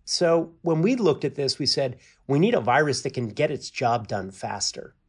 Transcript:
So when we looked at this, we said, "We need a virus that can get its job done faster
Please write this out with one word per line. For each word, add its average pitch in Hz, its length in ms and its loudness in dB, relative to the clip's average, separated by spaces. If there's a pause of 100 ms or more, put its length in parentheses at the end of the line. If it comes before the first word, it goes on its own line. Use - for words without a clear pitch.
So 165 580 2
when 160 200 2
we 240 140 4
looked 170 280 2
at 143 100 -4
this, 135 240 -2
we 139 80 -2
said, 131 320 -2 (280)
"We 139 120 2
need 214 160 4
a - 60 2
virus 127 420 2
that - 120 -6
can 120 140 -4
get 147 220 -2
its 135 200 -8
job 117 380 -2
done 95 220 -6
faster - 640 -8 (140)